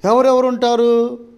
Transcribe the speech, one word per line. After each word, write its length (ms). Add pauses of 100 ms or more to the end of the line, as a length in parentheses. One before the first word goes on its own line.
ఎవరెవరుంటారు? 1120 (180)